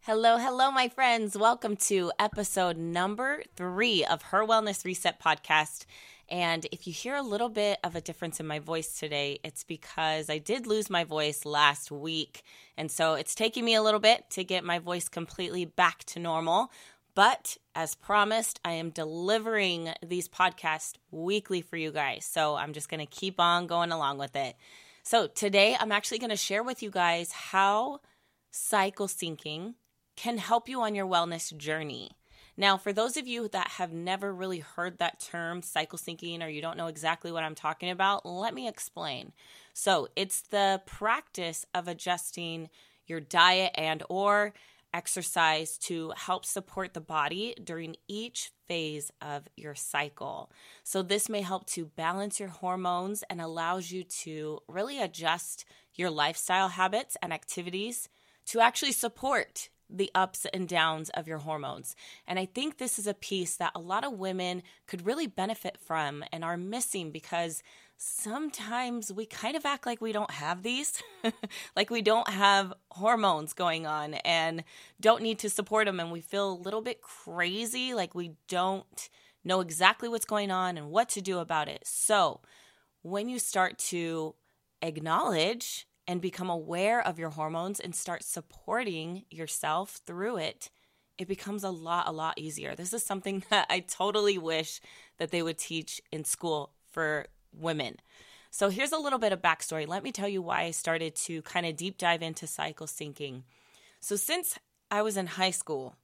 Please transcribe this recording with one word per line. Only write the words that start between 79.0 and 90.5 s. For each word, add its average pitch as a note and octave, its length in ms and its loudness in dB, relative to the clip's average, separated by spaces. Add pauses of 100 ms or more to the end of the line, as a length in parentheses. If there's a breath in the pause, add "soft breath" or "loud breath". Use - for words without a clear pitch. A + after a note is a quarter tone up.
know F#3 160 2
exactly F#3 480 6
what's A#3 160 -2
going G3+ 280 0
on F#3 260 0
and D3 140 -8
what A3+ 180 4
to G3+ 120 -4
do F#3 180 -2
about D#3+ 280 -2
it. - 200 -10
So - 540 2 (600 soft breath)
when G3+ 260 -6
you B3 120 -6
start F#3 400 0 (100)
to E3 460 -2 (480)
acknowledge E3 1040 0 (200)
and F3+ 140 -2
become F3+ 280 -4
aware F3 560 0
of E3+ 140 -2
your E3 100 -4
hormones E3 500 -4
and F3+ 140 -8
start - 300 -6
supporting F3+ 1080 -6
yourself D#3+ 800 -4
through G3 300 -4
it, - 340 -6 (480)